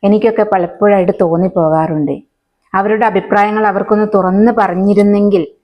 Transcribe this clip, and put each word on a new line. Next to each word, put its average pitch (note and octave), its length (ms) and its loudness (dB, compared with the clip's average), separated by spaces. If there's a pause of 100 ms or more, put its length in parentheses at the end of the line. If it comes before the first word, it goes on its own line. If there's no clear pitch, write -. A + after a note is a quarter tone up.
എനിക്കൊക്കെ G#3+ 400 2
പലപ്പോഴായിട്ട് G3 760 0
തോന്നിപ്പോകാറുണ്ട്, D#3+ 920 0 (600)
അവരുടെ G#3+ 320 0
അഭിപ്രായങ്ങൾ G#3 600 0
അവർക്കൊന്ന് G3+ 480 0
തുറന്ന് G3 380 2
പറഞ്ഞിരുന്നെങ്കിൽ G3+ 920 2 (200)